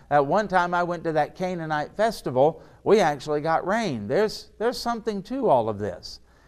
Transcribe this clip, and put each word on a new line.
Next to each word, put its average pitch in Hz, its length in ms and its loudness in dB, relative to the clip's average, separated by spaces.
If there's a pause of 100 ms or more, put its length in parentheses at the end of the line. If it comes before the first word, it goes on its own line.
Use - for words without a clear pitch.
at 143 160 4
one 190 220 0
time 180 260 0
I 175 100 2
went 175 200 -4
to 165 80 -2
that 151 240 0
Canaanite 160 600 -4
festival, 160 680 2 (220)
we 196 160 6
actually 147 420 0
got 160 260 0
rain. 175 400 -2
There's, 196 500 -2
there's 233 220 -2
something 220 440 -4
to 247 260 -2
all 120 200 4
of 104 80 -4
this. 98 440 -8 (260)